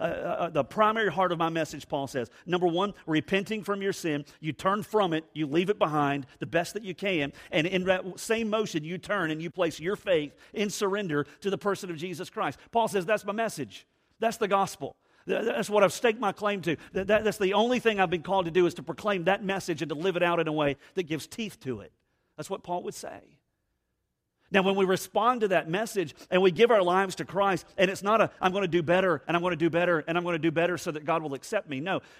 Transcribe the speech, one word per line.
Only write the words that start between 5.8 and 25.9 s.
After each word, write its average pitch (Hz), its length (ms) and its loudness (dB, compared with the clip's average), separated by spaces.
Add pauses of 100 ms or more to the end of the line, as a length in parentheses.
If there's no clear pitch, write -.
the 156 60 -8
best 165 280 -2
that 208 80 -6
you 185 140 -8
can, 170 360 -2 (200)
and 156 120 2
in 185 200 0
that 185 340 0
same 226 320 -2
motion, 208 320 -2
you 170 160 -8
turn 165 320 -2
and 156 100 -4
you 170 100 -6
place 170 280 -2
your 170 160 -4
faith 160 400 0 (180)
in 208 160 -2
surrender 190 580 -2 (160)
to 202 60 -4
the 190 100 -2
person 196 320 -4
of 165 60 -8
Jesus 165 320 -8
Christ. 180 300 -4 (140)
Paul 226 160 2
says, 180 180 0
"That's 208 180 0
my 196 80 -4
message. 156 540 -6 (320)
That's 226 180 -2
the 214 120 -2
gospel. 190 480 -2 (280)
Th-, - 200 -2
that's - 260 -2
what 208 140 8
I've 180 80 4
staked 233 260 0
my 202 140 -2
claim 202 300 -2
to. 160 120 0 (180)
Th-, 190 140 -4
that, 214 160 4
that's 208 160 0
the 190 160 2
only 233 240 4
thing 214 220 2
I've 185 100 4
been 175 140 -2
called 190 220 0
to 170 40 -4
do 180 160 4
is 165 80 0
to - 80 -12
proclaim 180 420 -4
that 196 200 2
message 180 360 -4
and 156 100 -4
to 160 40 -4
live 170 220 -2
it 175 80 2
out 170 160 2
in 156 80 0
a 156 40 -2
way 151 240 0 (180)
that 190 100 -2
gives 147 240 -6
teeth 214 320 -10
to 123 180 -6
it." 90 140 -16 (440)
That's 151 140 -12
what 190 140 -8
Paul 175 180 -6
would - 120 -10
say. - 440 -16 (1120)
Now, 190 120 4
when 196 120 2
we 196 100 4
respond 214 580 0
to 208 60 0
that 160 220 0
message 190 460 -4 (120)